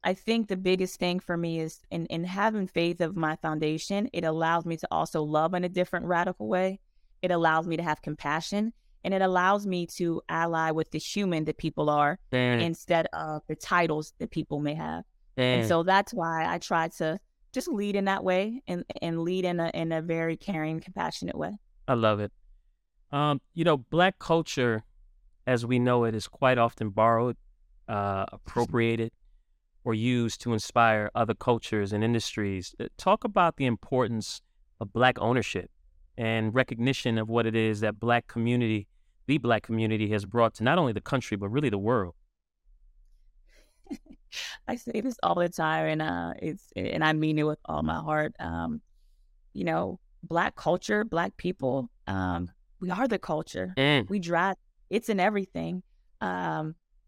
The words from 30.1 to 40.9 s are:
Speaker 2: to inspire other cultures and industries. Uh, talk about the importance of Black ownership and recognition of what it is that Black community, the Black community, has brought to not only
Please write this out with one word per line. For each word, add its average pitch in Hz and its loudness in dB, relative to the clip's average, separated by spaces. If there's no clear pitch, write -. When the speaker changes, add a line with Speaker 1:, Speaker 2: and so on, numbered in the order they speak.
Speaker 2:
to 120 -2
inspire 110 2
other 113 0
cultures 107 0
and 104 0
industries. 104 -2
Uh, 120 -8
talk 202 2
about 190 2
the 135 0
importance 117 -2
of 104 -10
Black 123 4
ownership 117 -2
and 113 -2
recognition 127 0
of 110 -2
what 113 2
it 110 -2
is 110 2
that 107 -2
Black 120 2
community, 117 0
the 147 2
Black 117 2
community, 110 0
has 104 0
brought 113 2
to 107 -4
not 147 4
only 139 2